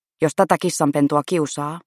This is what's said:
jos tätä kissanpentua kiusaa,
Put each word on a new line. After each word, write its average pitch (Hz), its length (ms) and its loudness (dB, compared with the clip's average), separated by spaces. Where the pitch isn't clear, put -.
jos 156 140 2
tätä 185 260 4
kissanpentua 147 640 2
kiusaa, 151 600 -4